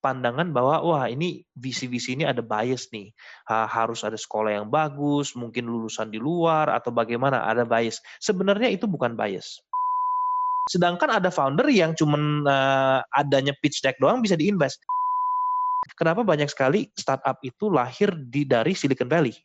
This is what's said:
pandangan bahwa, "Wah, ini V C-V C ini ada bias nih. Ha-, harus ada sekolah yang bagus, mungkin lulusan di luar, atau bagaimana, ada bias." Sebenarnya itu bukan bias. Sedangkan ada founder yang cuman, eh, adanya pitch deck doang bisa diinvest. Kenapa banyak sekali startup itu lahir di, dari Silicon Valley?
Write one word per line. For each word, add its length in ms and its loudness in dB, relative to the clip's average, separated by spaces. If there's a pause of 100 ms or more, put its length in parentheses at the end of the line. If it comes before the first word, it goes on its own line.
pandangan 480 0
bahwa, 320 2
"Wah, 240 2
ini 480 -4
V 160 -8
C-V 240 -6
C 240 -6
ini 80 0
ada 160 -2
bias 480 -4
nih. 240 -14 (320)
Ha-, 240 0
harus 320 -2
ada 160 -4
sekolah 320 -2
yang 160 -4
bagus, 640 0
mungkin 320 -8
lulusan 480 -6
di 80 -8
luar, 480 2
atau 240 -2
bagaimana, 560 0
ada 160 2
bias." 400 0 (160)
Sebenarnya 480 2
itu 160 0
bukan 320 -2
bias. 480 -6 (1040)
Sedangkan 560 0
ada 80 0
founder 400 0
yang 240 4
cuman, 480 2
eh, 560 4 (160)
adanya 480 2
pitch 160 0
deck 240 0
doang 160 4
bisa 160 4
diinvest. 480 0 (1120)
Kenapa 320 0
banyak 240 2
sekali 480 0
startup 400 -2
itu 320 -4
lahir 400 2
di, 320 -4
dari 320 2
Silicon 320 0
Valley? 240 2 (140)